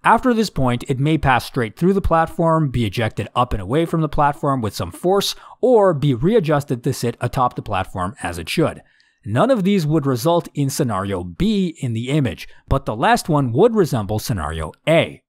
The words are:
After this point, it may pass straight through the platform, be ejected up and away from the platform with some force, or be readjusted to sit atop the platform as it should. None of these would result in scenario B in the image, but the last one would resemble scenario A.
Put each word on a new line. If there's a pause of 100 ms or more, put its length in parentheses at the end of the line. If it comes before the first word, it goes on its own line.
After
this
point,
it
may
pass
straight
through
the
platform,
be
ejected
up
and
away
from
the
platform
with
some
force, (280)
or
be
readjusted
to
sit
atop
the
platform
as
it
should. (420)
None
of
these
would
result
in
scenario
B
in
the
image, (220)
but
the
last
one
would
resemble
scenario (140)
A.